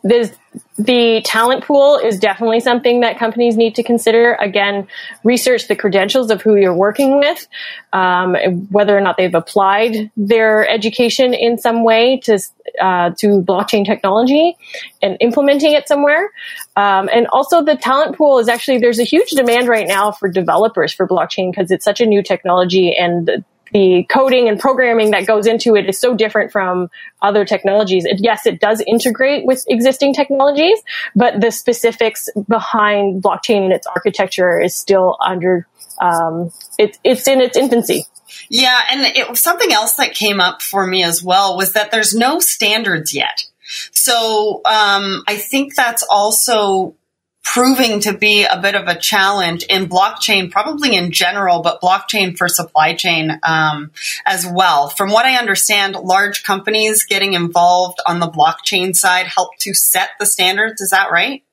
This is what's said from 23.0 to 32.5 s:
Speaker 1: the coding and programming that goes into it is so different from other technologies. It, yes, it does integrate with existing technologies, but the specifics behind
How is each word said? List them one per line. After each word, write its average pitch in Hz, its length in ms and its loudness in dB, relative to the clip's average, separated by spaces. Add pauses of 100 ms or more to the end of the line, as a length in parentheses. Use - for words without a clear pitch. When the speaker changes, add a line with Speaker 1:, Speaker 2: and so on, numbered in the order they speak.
Speaker 1:
the 185 360 4
coding 254 380 4
and 208 120 0
programming 240 520 2
that 190 140 0
goes 214 220 2
into 226 280 2
it 190 140 2
is 190 100 -4
so 247 140 2
different 214 380 -2
from 180 380 -2 (320)
other 202 220 2
technologies. 196 600 0
It, 196 160 -2
yes, 214 240 0
it 185 140 0
does 220 260 0
integrate 247 600 0
with 254 220 0
existing 262 460 2
technologies, 285 680 2 (360)
but 208 260 2
the 226 100 2
specifics 226 760 -2 (180)
behind 202 760 -2